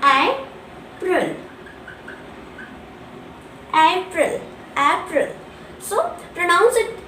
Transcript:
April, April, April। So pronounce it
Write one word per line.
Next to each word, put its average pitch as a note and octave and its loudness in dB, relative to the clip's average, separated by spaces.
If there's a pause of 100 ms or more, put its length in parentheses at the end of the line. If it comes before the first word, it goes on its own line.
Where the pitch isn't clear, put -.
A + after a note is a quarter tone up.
April, - 2 (2500)
April, E4 4 (360)
April। D#4 2 (440)
So C5+ 0 (200)
pronounce F4 6
it - 2